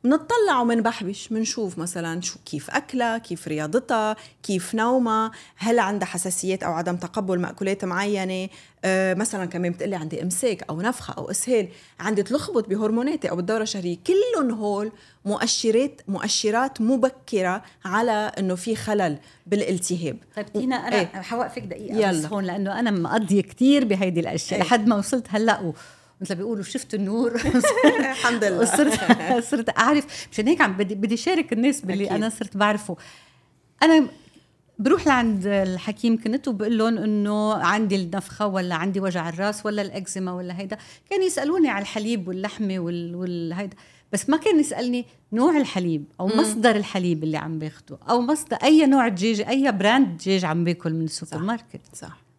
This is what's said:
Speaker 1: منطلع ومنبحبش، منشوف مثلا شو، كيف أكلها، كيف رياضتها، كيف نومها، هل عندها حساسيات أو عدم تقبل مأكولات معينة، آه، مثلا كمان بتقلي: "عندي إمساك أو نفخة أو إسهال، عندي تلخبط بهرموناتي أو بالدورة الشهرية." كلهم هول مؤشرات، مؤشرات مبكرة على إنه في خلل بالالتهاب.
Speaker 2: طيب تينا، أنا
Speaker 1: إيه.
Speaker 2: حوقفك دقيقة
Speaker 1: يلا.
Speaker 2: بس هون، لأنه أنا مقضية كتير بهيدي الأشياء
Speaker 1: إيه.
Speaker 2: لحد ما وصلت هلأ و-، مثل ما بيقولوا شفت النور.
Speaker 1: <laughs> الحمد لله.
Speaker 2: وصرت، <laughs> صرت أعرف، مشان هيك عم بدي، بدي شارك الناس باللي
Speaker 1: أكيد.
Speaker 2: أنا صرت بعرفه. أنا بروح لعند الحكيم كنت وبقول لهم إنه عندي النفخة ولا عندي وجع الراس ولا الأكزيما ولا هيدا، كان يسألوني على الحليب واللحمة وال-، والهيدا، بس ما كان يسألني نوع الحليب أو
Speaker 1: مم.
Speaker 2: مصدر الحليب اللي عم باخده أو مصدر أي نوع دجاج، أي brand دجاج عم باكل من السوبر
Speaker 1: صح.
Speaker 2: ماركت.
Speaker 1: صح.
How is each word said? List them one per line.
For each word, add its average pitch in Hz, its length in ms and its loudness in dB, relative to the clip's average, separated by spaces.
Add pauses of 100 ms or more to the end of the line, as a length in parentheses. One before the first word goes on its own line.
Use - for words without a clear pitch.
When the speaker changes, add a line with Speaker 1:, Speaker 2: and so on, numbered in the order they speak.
Speaker 1:
منطلع 320 580 2
ومنبحبش، 226 680 -2
منشوف 220 460 -4
مثلا 170 440 -6
شو، - 240 -8
كيف - 240 -8
أكلها، 240 480 -2
كيف 175 300 -10
رياضتها، 214 680 -2 (280)
كيف 190 320 -4
نومها، 220 560 2 (240)
هل 233 240 2
عندها 196 280 0
حساسيات 185 560 -4
أو 175 80 -2
عدم 175 240 -2
تقبل 180 440 -4
مأكولات 196 460 -4
معينة، 190 640 -4 (340)
آه، 190 300 2
مثلا 196 320 -2
كمان 175 260 -2
بتقلي: 175 240 -4
"عندي 156 280 -6
إمساك 185 460 -2
أو 160 120 -6
نفخة - 320 -4
أو - 180 -8
إسهال، 214 360 0 (320)
عندي 202 240 0
تلخبط 247 460 -2
بهرموناتي 226 600 0
أو - 60 -2
بالدورة 214 280 -2
الشهرية." 180 340 -4 (100)
كلهم 381 440 2
هول 214 400 -2 (340)
مؤشرات، 226 840 0
مؤشرات 226 720 -2
مبكرة 220 840 0 (220)
على 220 260 0
إنه 202 440 -2
في 214 200 -4
خلل 196 420 0 (300)
بالالتهاب. 180 680 -2 (180)
Speaker 2:
طيب 208 180 -10
تينا، 254 220 0
أنا 220 240 0
Speaker 1:
إيه. 175 60 2
Speaker 2:
حوقفك 233 560 -6
دقيقة 208 360 -8
Speaker 1:
يلا. 202 140 4
Speaker 2:
بس 160 140 -2
هون، 202 180 -4
لأنه 190 360 -4
أنا 240 120 2
مقضية 190 500 2
كتير 269 440 4
بهيدي 185 340 0
الأشياء 170 400 -4
Speaker 1:
إيه. 190 80 2
Speaker 2:
لحد 233 200 4
ما 226 80 4
وصلت 233 340 -2
هلأ 214 320 2
و-، 165 120 -4 (480)
مثل 190 120 -6
ما 175 40 -6
بيقولوا 202 260 -6
شفت - 300 -8
النور. 226 420 0
Speaker 1:
<laughs> 277 640 4
الحمد 240 440 0
لله. 190 160 2
Speaker 2:
وصرت، 285 400 4 (240)
<laughs> 233 280 0
صرت 233 260 -2
أعرف، - 540 0
مشان 220 160 -2
هيك 320 140 4
عم 208 120 4
بدي، 196 220 -2
بدي 208 220 -2
شارك 330 360 0
الناس 254 280 0
باللي 190 220 -2
Speaker 1:
أكيد. - 120 -2
Speaker 2:
أنا 214 140 0
صرت 208 280 -8
بعرفه. 208 400 0 (880)
أنا 311 240 8 (720)
بروح 294 280 4
لعند 226 380 2
الحكيم 202 800 0
كنت 247 240 -2
وبقول 220 300 0
لهم 220 200 2
إنه 208 560 0
عندي 202 420 2
النفخة 190 520 -4
ولا 185 280 -2
عندي 185 240 -2
وجع 175 300 -2
الراس 202 360 -4
ولا 208 160 -2
الأكزيما 185 520 -6
ولا 180 260 -8
هيدا، 202 180 -8 (320)
كان 381 140 0
يسألوني 330 460 2
على 202 120 -2
الحليب 208 460 -4
واللحمة 190 520 -4
وال-، 170 360 -4
والهيدا، 180 600 -6 (340)
بس - 180 -2
ما 311 80 4
كان 339 220 4
يسألني 247 460 -2 (280)
نوع 285 240 4
الحليب 175 480 0 (140)
أو 185 80 -2
Speaker 1:
مم. 226 120 2
Speaker 2:
مصدر 220 360 4
الحليب 180 480 0
اللي 156 140 -2
عم 160 220 -6
باخده - 380 -12 (120)
أو 240 120 4
مصدر 254 420 0
أي 311 220 8
نوع 269 220 6
دجاج، 208 340 0
أي 269 300 2
brand 202 460 4
دجاج 190 280 0
عم 165 180 2
باكل 165 300 0
من 160 120 -2
السوبر - 260 -8
Speaker 1:
صح. - 60 -8
Speaker 2:
ماركت. 220 440 -6 (120)
Speaker 1:
صح. - 320 -18 (140)